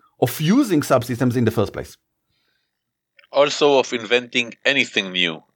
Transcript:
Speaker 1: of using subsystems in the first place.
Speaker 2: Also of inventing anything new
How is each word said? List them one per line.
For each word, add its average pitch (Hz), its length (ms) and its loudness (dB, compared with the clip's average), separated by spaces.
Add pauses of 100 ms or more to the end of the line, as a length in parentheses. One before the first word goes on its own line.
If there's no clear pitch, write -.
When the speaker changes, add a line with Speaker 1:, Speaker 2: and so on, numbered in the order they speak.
(200)
Speaker 1:
of - 200 -2
using 190 420 2
subsystems 127 540 0
in 123 100 0
the 110 60 2
first 101 220 -2
place. - 240 -12 (1300)
Speaker 2:
Also 143 480 4
of 120 140 -2
inventing 120 600 -2 (120)
anything 117 460 -2
new 87 320 -2 (120)